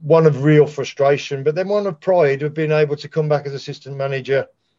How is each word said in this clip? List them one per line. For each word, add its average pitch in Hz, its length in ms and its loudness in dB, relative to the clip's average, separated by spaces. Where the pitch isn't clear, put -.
one 160 240 4
of 139 200 4
real 151 220 6
frustration, 139 760 -2
but 147 100 0
then 185 140 -4
one 208 180 -2
of 190 140 -8
pride 147 420 2
of 147 120 -6
being 156 180 -2
able 151 240 0
to 147 120 -16
come 151 200 -2
back 147 180 0
as 139 60 -10
assistant 139 420 -14
manager, 135 520 -4